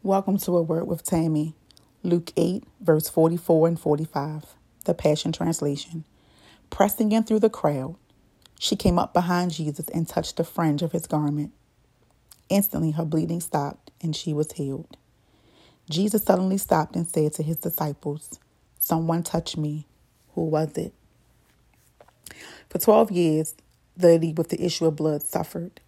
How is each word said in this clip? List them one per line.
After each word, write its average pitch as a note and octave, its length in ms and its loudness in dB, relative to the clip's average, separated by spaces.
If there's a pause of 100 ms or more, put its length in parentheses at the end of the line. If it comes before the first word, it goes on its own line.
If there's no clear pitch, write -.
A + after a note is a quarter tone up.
Welcome G3 340 2
to F3+ 180 0
A E3+ 60 4
Word E3 260 -2
with E3+ 160 -4
Tammy. D#3+ 500 0 (480)
Luke F3 340 0
eight, F3+ 280 0 (160)
verse D#3+ 280 4
forty-four E3 600 4
and E3 100 -2
forty-five, D3+ 680 -2 (380)
the F3 100 0
Passion D3+ 360 0
Translation. D#3+ 760 -4 (680)
Pressing G#3 420 0
in A3 100 2
through A3 160 2
the G#3+ 100 4
crowd, D#3+ 460 -2 (640)
she - 160 -2
came F3 240 2
up - 160 -2
behind F3 380 0
Jesus D#3+ 380 -6
and E3 180 -2
touched - 300 -6
the E3+ 40 0
fringe D#3+ 400 0
of E3 80 -4
his E3 160 -4
garment. D3 460 -2 (960)
Instantly, F#3 420 0
her D#3+ 140 -2
bleeding E3 360 -2
stopped C#3+ 600 -6
and D#3 160 -4
she - 160 -6
was D3+ 180 -2
healed. C#3 460 -8 (920)
Jesus G3 360 0
suddenly F#3+ 340 2
stopped D#3+ 380 0
and E3+ 100 -2
said D#3 280 0
to D#3 100 -4
his D#3+ 140 -2
disciples, D3+ 840 -8 (400)
"Someone E3 420 0
touched - 340 -4
me. D3+ 300 -4 (480)
Who E3 120 -2
was D#3 300 0
it?" - 180 -6 (1700)
For - 100 -6
twelve A3 340 6
years, D#3+ 420 2 (420)
the F3+ 120 6
lady E3 240 6
with D#3+ 160 -2
the - 160 -4
issue E3+ 220 0
of D#3 100 2
blood D3+ 260 -2
suffered. - 640 -8